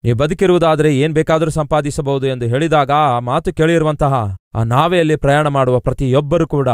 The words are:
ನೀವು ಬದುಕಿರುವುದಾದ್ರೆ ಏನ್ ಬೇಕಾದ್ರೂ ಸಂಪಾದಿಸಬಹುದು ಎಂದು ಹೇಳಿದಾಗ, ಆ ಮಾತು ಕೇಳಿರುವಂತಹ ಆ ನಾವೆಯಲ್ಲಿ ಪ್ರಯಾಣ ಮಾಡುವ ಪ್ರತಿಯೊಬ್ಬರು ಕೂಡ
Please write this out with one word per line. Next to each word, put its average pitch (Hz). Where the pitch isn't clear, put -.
ನೀವು 120
ಬದುಕಿರುವುದಾದ್ರೆ 156
ಏನ್ 151
ಬೇಕಾದ್ರೂ 160
ಸಂಪಾದಿಸಬಹುದು 143
ಎಂದು 127
ಹೇಳಿದಾಗ, 143
ಆ 143
ಮಾತು 139
ಕೇಳಿರುವಂತಹ 151
ಆ 110
ನಾವೆಯಲ್ಲಿ 156
ಪ್ರಯಾಣ 147
ಮಾಡುವ 127
ಪ್ರತಿಯೊಬ್ಬರು 143
ಕೂಡ 139